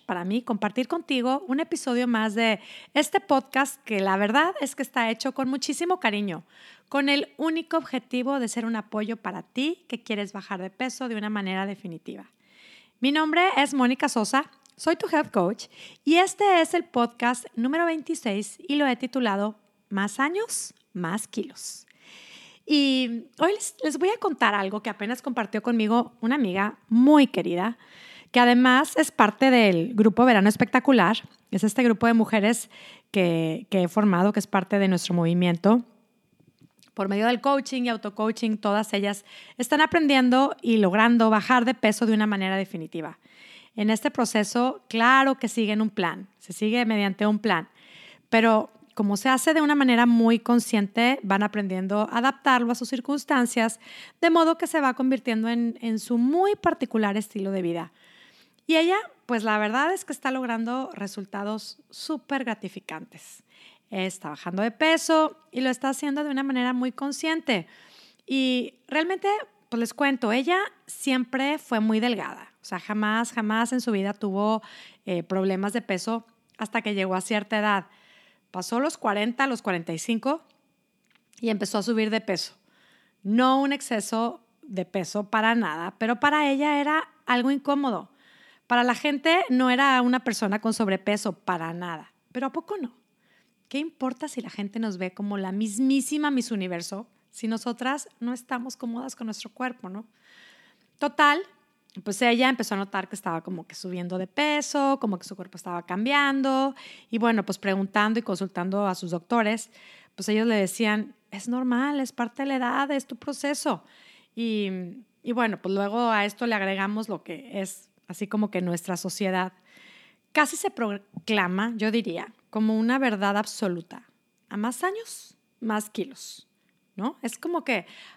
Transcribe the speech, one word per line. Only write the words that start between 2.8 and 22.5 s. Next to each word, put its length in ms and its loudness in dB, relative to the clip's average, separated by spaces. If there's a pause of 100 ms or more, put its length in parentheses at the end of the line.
este 260 0
podcast 640 0
que 160 -4
la 160 2
verdad 460 2
es 120 -6
que 100 -6
está 260 -2
hecho 240 -6
con 160 -4
muchísimo 500 -4
cariño, 460 -4 (420)
con 220 0
el 260 0
único 400 -4
objetivo 640 -4
de 80 -4
ser 180 -6
un 120 -4
apoyo 400 -6
para 260 -10
ti 460 -6
que 120 -8
quieres 300 -6
bajar 300 -10
de 80 -10
peso 400 -8
de 80 -6
una 120 -6
manera 360 -4
definitiva. 680 -12 (720)
Mi 100 2
nombre 460 2
es 160 2
Mónica 340 2
Sosa, 420 0 (280)
soy 180 0
tu 180 -6
health 180 2
coach 340 0 (400)
y 100 4
este 460 4
es 120 0
el 120 0
podcast 640 -2 (100)
número 280 0
veintiséis 800 -4
y 100 -2
lo 120 2
he 80 2
titulado 640 -2 (300)
Más 320 -2
años, 520 -4 (200)
más 340 -6
kilos. 580 -10 (800)